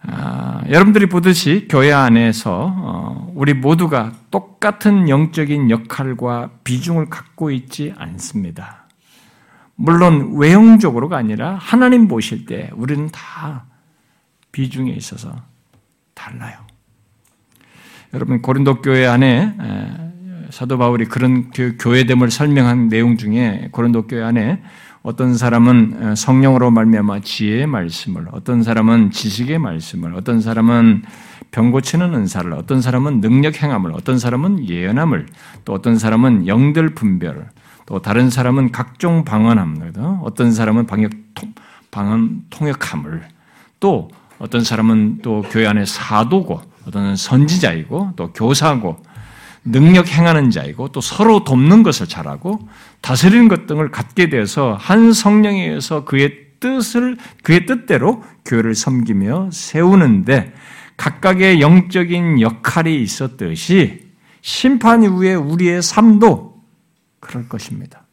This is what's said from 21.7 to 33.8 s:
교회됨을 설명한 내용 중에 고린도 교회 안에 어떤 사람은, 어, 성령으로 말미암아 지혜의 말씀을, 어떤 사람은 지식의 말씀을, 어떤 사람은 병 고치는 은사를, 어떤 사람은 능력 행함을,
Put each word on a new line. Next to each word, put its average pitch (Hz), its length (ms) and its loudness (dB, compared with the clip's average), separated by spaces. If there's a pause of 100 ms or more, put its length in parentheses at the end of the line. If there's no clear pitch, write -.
교회됨을 123 520 2
설명한 123 580 2
내용 113 280 2
중에 107 560 -4
고린도 117 340 -2
교회 117 160 -8
안에 117 400 -2 (420)
어떤 123 300 -2
사람은, 117 680 4
어, 110 140 -4
성령으로 131 560 2
말미암아 110 500 2
지혜의 110 460 -4
말씀을, 87 680 -8
어떤 120 300 -2
사람은 113 480 2
지식의 123 480 -6
말씀을, 85 560 -8
어떤 113 260 -2
사람은 113 600 2 (480)
병 117 220 0
고치는 160 420 -2
은사를, 92 400 -4
어떤 131 260 -2
사람은 127 400 -2
능력 139 420 0
행함을, 101 300 -4